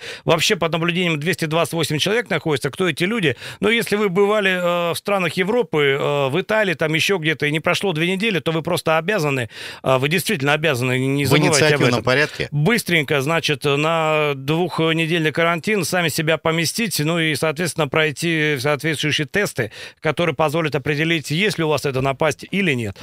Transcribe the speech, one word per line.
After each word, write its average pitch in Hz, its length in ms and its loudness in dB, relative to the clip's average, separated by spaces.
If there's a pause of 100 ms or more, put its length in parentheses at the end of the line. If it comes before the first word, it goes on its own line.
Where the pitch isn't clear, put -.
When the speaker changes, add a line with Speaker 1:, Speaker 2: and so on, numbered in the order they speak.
(240)
Speaker 1:
Вообще, 165 320 2
под 165 160 0
наблюдением 170 480 0
двести 165 240 -2
двадцать 160 300 0
восемь 156 240 -2
человек 202 320 0
находится. 151 400 0
Кто 185 180 -2
эти 160 160 -2
люди? 185 320 0 (240)
Ну, 190 80 0
если 214 300 0
вы 214 100 2
бывали, 202 440 2
э, 175 420 0
в - 20 -2
странах 190 380 -2
Европы, 175 640 0
э, 143 300 0
в 147 100 0
Италии, 196 360 0
там 156 180 -2
ещё 185 240 0
где-то, 156 300 -2
и 147 40 0
не 160 80 -2
прошло 180 320 0
две 165 180 0
недели, 190 300 0
то 165 140 -2
вы 165 80 0
просто 160 360 0
обязаны, 151 520 -2 (340)
э, 131 140 4
вы 135 120 0
действительно 156 440 0
обязаны, 131 460 0
не 139 260 0
Speaker 2:
В - 40 0
Speaker 1:
забывайте 151 200 4
об 151 140 4
Speaker 2:
инициативном 147 260 4
Speaker 1:
этом. 120 140 0
Speaker 2:
порядке. 135 480 0
Speaker 1:
Быстренько, 156 720 0
значит, 151 420 -2
на 151 720 0
двухнедельный 160 960 0
карантин, 170 520 0
сами 175 260 0
себя 160 280 0
поместить, 165 600 -2
ну 156 180 0
и, 160 180 0
соответственно, 156 520 -2
пройти 156 720 0
соответствующие 147 640 -2
тесты, 165 460 -2 (300)
которые 156 340 0
позволят 156 400 0
определить, 151 560 0
есть 185 260 0
ли 165 60 0
у 156 60 2
вас 139 160 0
эта 131 160 0
напасть 135 500 0
или 185 220 0
нет. 113 300 -4